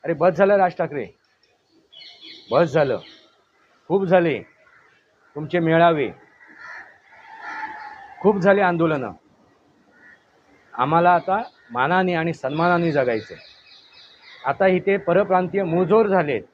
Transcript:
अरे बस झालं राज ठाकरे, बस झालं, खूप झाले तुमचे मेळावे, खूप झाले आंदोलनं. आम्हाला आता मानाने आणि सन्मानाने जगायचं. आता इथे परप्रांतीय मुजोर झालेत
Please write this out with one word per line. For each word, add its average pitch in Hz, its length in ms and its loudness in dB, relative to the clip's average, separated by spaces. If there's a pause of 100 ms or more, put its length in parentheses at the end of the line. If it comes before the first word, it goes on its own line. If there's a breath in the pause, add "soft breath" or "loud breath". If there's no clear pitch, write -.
अरे 165 80 -4
बस 165 180 2
झालं 196 260 2
राज 185 160 2
ठाकरे, 147 340 -6 (1400)
बस 139 220 0
झालं, 135 260 0 (880)
खूप 196 160 0
झाले 165 380 2 (920)
तुमचे 156 240 -6
मेळावे, 165 520 2 (2000)
खूप 202 180 0
झाले 196 220 2
आंदोलनं. 165 500 -2 (1600)
आम्हाला 165 420 2
आता 175 280 -2 (280)
मानाने 175 440 0
आणि 165 180 -2
सन्मानाने 165 600 0
जगायचं. 120 420 -2 (1080)
आता - 220 0
इथे 185 300 2
परप्रांतीय 185 680 0
मुजोर 185 440 2
झालेत 147 360 0 (120)